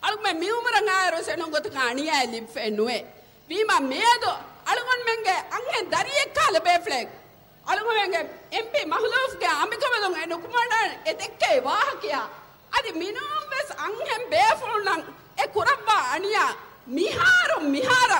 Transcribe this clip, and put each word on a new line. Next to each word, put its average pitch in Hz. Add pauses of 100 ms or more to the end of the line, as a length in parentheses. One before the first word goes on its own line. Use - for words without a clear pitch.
අලුගුන් 415
මෙ 381
මියුමරන් 427
අයිරුස් 370
එනුන් 320
ගොතුක 302
අනියා 269
ලිප්ෆ 226
එනුවේ. 220 (480)
වීම 415 (100)
මේදෝ 403 (280)
අලුගුන් 494
මෙන්ගේ 427 (120)
අංහෙන් 466
දරියෙක් 539
කාල 571
බේෆ්ලෙක්. 330 (580)
අලුගුන් 427
මෙන්ගේ 381 (280)
එම් 415
පී 466
මහලූෆ්ගේ 480 (100)
අමිකමලුන් 427
එ 320
නුකුමඩන් 440 (140)
එතෙක්කේ 427
වාහකියා. 311 (440)
අදි 453
මිනුම් 494
වෙස් 571
අංහෙන් 453
බේෆුල් 427
නම් 359 (360)
එ -
කුරබ්බා 440
අනියා 359 (360)
මිහාරු 640 (160)
මිහාර 508